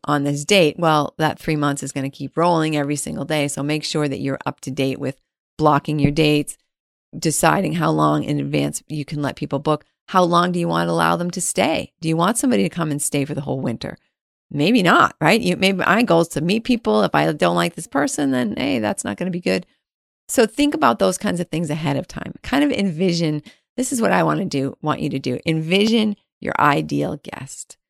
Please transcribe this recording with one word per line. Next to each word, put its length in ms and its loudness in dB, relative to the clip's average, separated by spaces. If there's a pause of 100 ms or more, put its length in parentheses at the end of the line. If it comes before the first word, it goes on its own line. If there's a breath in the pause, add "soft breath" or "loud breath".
on 200 0
this 220 -2
date," 320 4
well, 400 2
that 200 0
three 180 -2
months 260 -2
is 100 -8
gonna 160 -6
keep 300 -10
rolling 380 2
every 200 -2
single 300 -6
day. 220 0
So 140 -6
make 220 -2
sure 240 -2
that 120 -6
you're 260 -4
up 140 -6
to 100 -10
date 280 -2
with 220 -8 (380)
blocking 400 2
your 140 2
dates, 440 0 (600)
deciding 560 2
how 160 0
long 340 2
in 160 -4
advance 480 -4
you 160 -6
can 160 -8
let 160 -4
people 220 -6
book. 260 -2 (240)
How 160 4
long 260 4
do 80 -2
you 80 0
want 220 0
to 40 0
allow 240 2
them 140 -4
to 100 -8
stay? 600 -2
Do 80 -4
you 80 0
want 200 2
somebody 280 2
to 40 0
come 220 -4
and 100 -4
stay 240 -2
for 100 -6
the 80 -6
whole 180 -4
winter? 360 -6 (540)
Maybe 320 4
not, 380 4
right? 200 4
You, 160 0
maybe 220 2
my 240 2
goal 200 4
is 60 -2
to 120 -6
meet 240 0
people. 380 2
If 120 0
I 160 2
don't 240 2
like 220 0
this 100 -10
person, 460 -2
then, 240 -2
hey, 240 -2
that's 240 -2
not 120 -6
gonna 140 -4
be 100 -4
good. 260 -2 (640)
So 180 4
think 280 0
about 240 2
those 180 2
kinds 220 -2
of 100 -4
things 220 -2
ahead 260 -2
of 120 -6
time. 340 -12
Kind 220 0
of 80 2
envision, 680 0 (340 loud breath)
this 160 -4
is 80 -2
what 100 2
I 140 2
wanna 220 0
do, 360 -4
want 180 -2
you 100 -2
to 100 -4
do. 260 -4
Envision 720 2 (240)
your 180 -4
ideal 640 0
guest. 540 -16 (140)